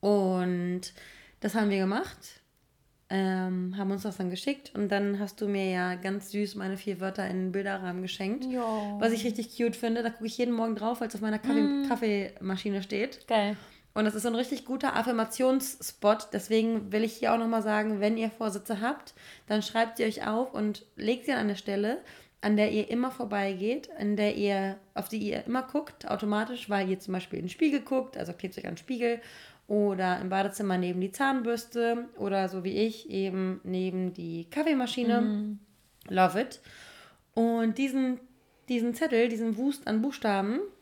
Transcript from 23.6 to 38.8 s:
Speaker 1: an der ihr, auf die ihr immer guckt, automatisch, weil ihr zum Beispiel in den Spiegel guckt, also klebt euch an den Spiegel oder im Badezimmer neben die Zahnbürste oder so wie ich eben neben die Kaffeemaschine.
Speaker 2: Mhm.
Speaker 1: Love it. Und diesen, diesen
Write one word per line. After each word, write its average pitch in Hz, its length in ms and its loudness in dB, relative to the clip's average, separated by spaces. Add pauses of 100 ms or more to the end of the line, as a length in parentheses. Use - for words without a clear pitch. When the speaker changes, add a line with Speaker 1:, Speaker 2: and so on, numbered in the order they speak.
Speaker 1:
an 208 180 0
der 208 200 2
ihr, 196 400 0 (180)
auf - 140 -4
die 220 100 -4
ihr 208 260 -2
immer 254 180 0
guckt, - 460 -6
automatisch, 214 640 -2
weil 196 180 2
ihr 185 120 0
zum 190 120 -8
Beispiel - 280 -6
in 165 60 -6
den 185 40 -4
Spiegel 285 300 2
guckt, 262 360 -2
also 170 160 -6
klebt 180 240 -8
euch - 100 -12
an 175 80 -4
den 170 40 -12
Spiegel 233 420 -2 (460)
oder 196 540 2
im 185 100 -2
Badezimmer 196 480 2
neben 180 220 0
die 190 120 0
Zahnbürste 233 1040 0
oder 196 320 0
so 185 160 -6
wie 185 120 -2
ich 220 320 0
eben 190 540 -2
neben 185 520 -2
die 165 360 -8
Kaffeemaschine. 247 720 2
Speaker 2:
Mhm. 214 380 0 (500)
Speaker 1:
Love 185 320 4
it. - 200 -6 (760)
Und 226 440 4
diesen, 262 400 0 (500)
diesen 240 260 2